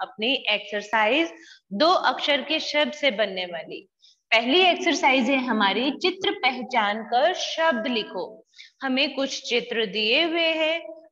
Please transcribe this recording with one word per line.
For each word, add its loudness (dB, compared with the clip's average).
अपनी -4
exercise 0
दो 4
अक्षर 2
के -2
शब्द 0
से 0
बनने -2
वाली। -12
पहली 4
exercise 4
है 4
हमारी 2
चित्र -2
पहचान 0
कर 2
शब्द 0
लिखो। -6
हमें 0
कुछ -4
चित्र -2
दिए 0
हुए 0
हैं, -2